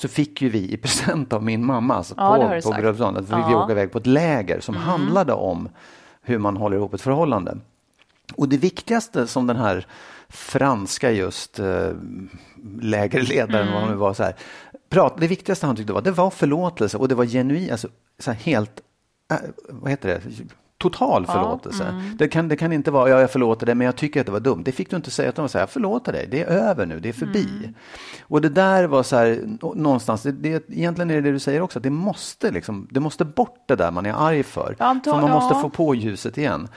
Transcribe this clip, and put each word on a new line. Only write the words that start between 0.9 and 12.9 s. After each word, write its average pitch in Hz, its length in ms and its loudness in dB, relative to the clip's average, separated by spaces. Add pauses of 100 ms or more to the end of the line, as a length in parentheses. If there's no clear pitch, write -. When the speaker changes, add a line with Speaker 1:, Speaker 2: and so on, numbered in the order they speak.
Speaker 1:
av 107 100 -2
min 113 240 0
mamma, 127 280 0
alltså 92 220 -4
Speaker 2:
Ja, - 60 -2
det 196 60 4
har 214 200 6
Speaker 1:
på, 190 60 0
Speaker 2:
du 170 80 -2
Speaker 1:
på 107 60 0
Speaker 2:
sagt. - 120 -2
Speaker 1:
bröllopsdagen, 107 360 0
att 98 60 -4
vi 95 40 -8
fick 107 280 2
Speaker 2:
Ja. 110 100 2
Speaker 1:
åka 110 80 0
iväg 101 200 0
på 120 60 -4
ett 110 80 -4
läger 131 540 2
som 113 140 -6
Speaker 2:
Mm. 87 140 -4
Speaker 1:
handlade 170 440 2
om 92 360 -2 (540)
hur 120 160 0
man 101 180 0
håller 101 200 0
ihop 101 180 -2
ett 98 80 -6
förhållande. 131 540 0 (800)
Och 143 120 2
det 135 80 4
viktigaste 180 720 0
som 123 200 0
den 120 100 2
här 98 300 0 (420)
franska 127 840 0
just, - 480 -2
eh, 90 320 0 (920)
lägerledaren, 110 800 2